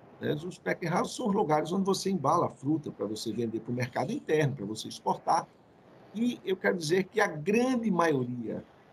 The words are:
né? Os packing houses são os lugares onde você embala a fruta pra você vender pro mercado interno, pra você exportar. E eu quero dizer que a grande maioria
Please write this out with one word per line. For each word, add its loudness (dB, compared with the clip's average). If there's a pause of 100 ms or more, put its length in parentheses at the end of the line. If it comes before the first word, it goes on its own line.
(200)
né? -2
Os -6
packing -2
houses -2
são -4
os 0
lugares 2
onde 0
você 0
embala 2
a -2
fruta -2
pra -4
você -4
vender -2
pro -8
mercado -2
interno, 0
pra -8
você -8
exportar. -2 (680)
E 0
eu 0
quero 2
dizer 2
que 0
a 6
grande 2
maioria 0 (280)